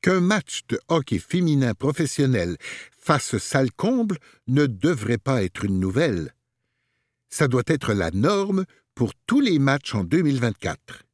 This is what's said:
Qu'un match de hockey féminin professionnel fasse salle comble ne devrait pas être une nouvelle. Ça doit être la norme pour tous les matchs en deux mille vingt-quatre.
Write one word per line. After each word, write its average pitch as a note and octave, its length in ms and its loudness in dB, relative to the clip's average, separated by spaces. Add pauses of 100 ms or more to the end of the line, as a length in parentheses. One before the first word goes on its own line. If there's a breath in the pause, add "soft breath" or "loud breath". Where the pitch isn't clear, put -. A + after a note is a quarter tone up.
Qu'un F#3 180 2
match F#3 480 0
de A#2 100 -2 (100)
hockey D#3+ 300 0
féminin D3 560 0
professionnel C3 840 -2 (380 loud breath)
fasse - 420 0
salle C3+ 340 0
comble A3 460 -2 (280 soft breath)
ne C#3+ 200 2
devrait A#2+ 520 -2
pas C3 240 0
être F#2+ 220 -4
une F#2+ 160 0
nouvelle. F#2+ 540 -2 (960)
Ça D3 180 0
doit B2 180 2
être C3 280 0
la E2+ 160 0
norme F#3+ 560 0 (280 soft breath)
pour A3+ 200 -2 (120)
tous C4+ 140 2
les G3+ 180 2
matchs C#3 360 0
en G2+ 100 0
deux D#3 180 0
mille C#3+ 160 0
vingt-quatre. - 760 -6